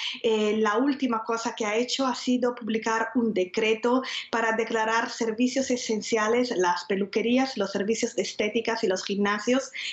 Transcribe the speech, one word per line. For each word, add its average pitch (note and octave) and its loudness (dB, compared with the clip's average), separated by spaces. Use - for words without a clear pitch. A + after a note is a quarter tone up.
Eh, G#3+ 2
la G#3+ 2
última B3+ 0
cosa A3+ -2
que A3 0
ha G#3 0
hecho B3 0
ha B3 0
sido B3 0
publicar A3 -2
un A3+ 2
decreto A3 2
para A3+ 0
declarar A3+ 0
servicios B3 0
esenciales A3+ 0
las F3 2
peluquerías, A#3 0
los G3 -2
servicios G#3+ -2
de - -2
estéticas A3+ -2
y - 2
los - -2
gimnasios. G#3 0